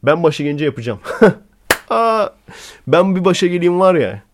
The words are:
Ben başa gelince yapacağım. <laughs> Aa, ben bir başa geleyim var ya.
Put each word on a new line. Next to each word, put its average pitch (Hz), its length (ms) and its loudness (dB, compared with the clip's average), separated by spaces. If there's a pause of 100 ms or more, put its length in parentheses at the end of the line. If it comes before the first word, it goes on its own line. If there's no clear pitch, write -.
Ben 156 200 0
başa 151 220 0
gelince 147 200 -4
yapacağım. 120 360 -6 (200)
<laughs> - 680 0
Aa, 226 380 0 (580)
ben 180 300 2
bir 180 80 -4
başa 175 220 0
geleyim 175 340 0
var 185 140 4
ya. 101 280 -2 (120)